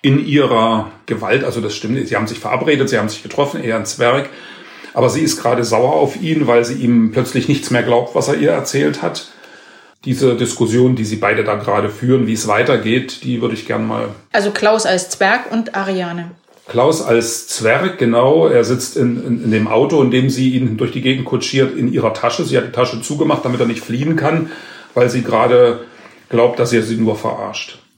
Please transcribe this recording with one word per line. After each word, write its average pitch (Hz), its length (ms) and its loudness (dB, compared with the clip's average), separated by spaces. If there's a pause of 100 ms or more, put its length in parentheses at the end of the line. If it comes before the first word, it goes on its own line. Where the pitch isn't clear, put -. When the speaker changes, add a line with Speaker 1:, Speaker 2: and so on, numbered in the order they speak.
Speaker 1:
in 139 240 4
ihrer 113 640 2 (160)
Gewalt, 113 360 0
also 120 180 -4
das 104 140 -6
stimmt, 120 320 -4
sie 110 80 -4
haben 107 120 -2
sich 110 120 -10
verabredet, 135 500 0
sie 117 80 0
haben 107 120 -2
sich - 140 -10
getroffen, - 400 -4
er 113 120 -2
ein 107 100 -4
Zwerg, - 440 0 (640)
aber 117 160 2
sie 110 120 -2
ist 104 200 -2
gerade 120 240 0
sauer 117 280 2
auf 151 280 0
ihn, 156 260 0
weil 120 160 4
sie 120 120 -4
ihm 117 360 2
plötzlich 123 380 -2
nichts 143 200 0
mehr 120 140 2
glaubt, 120 320 0
was - 140 0
er 151 60 2
ihr 151 160 2
erzählt 143 500 -2
hat. - 260 -6 (760)
Diese 127 300 2
Diskussion, 123 600 2
die 113 80 -2
sie 107 140 -4
beide 107 260 0
da 104 120 0
gerade 104 340 -2
führen, 123 380 0
wie 110 60 0
es 110 140 -4
weitergeht, 127 760 0
die 120 180 -4
würde 120 140 -2
ich - 120 -12
gern 110 180 -4
mal 110 240 -6 (220)
Speaker 2:
Also 202 200 0
Klaus 214 340 0
als 180 240 0
Zwerg 220 420 0
und 226 240 -4
Ariane. 180 560 -6 (360)
Speaker 1:
Klaus 123 340 2
als - 480 0
Zwerg, 131 480 0
genau. 131 500 4
Er 120 160 6
sitzt 120 320 -2
in, 120 300 0
in, 117 200 -2
in 110 60 2
dem 107 160 2
Auto, 143 340 2
in 123 100 4
dem 131 180 4
sie 127 260 0
ihn 117 220 0
durch 113 140 -2
die - 100 -6
Gegend 131 240 0
kutschiert, - 520 0
in 127 140 0
ihrer 110 220 0
Tasche. 123 320 -2
Sie 131 120 0
hat 120 100 0
die - 40 -12
Tasche 120 300 -2
zugemacht, 147 420 0
damit 123 160 -2
er 127 80 4
nicht 117 160 -4
fliehen 147 320 -2
kann, 160 340 0 (440)
weil 123 160 4
sie 117 140 -2
gerade 120 580 4 (480)
glaubt, 120 300 2
dass 117 120 0
er 113 120 2
sie 110 120 -4
nur 110 220 0
verarscht. - 640 -8 (180)